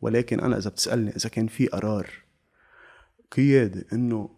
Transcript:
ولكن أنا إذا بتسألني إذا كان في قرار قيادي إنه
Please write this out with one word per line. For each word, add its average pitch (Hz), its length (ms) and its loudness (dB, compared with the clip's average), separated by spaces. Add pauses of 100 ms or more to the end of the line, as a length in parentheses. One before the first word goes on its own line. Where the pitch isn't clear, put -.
ولكن 117 360 0
أنا 120 180 0
إذا 101 120 -4
بتسألني - 460 -2
إذا 117 120 -6
كان 113 180 -2
في 120 200 0
قرار 104 400 -2 (1300)
قيادي 131 560 4
إنه 113 460 -2